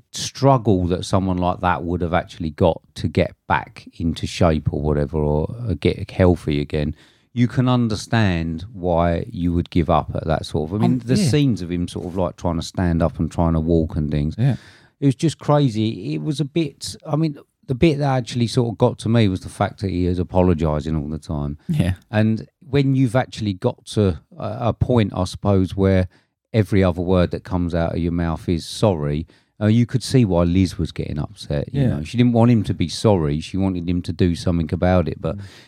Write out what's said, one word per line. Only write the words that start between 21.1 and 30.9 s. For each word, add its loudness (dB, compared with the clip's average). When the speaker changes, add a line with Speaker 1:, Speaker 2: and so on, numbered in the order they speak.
Speaker 1:
time. -6
Speaker 2:
Yeah. 0
Speaker 1:
And 0
when 0
you've 2
actually -2
got -4
to 0
a, -8
a 0
point, 2
I -2
suppose, 0
where 2
every 2
other 0
word 2
that -8
comes -2
out -2
of -4
your -2
mouth -4
is -2
sorry, -2
uh, 2
you 4
could -4
see 4
why 2
Liz 2
was -4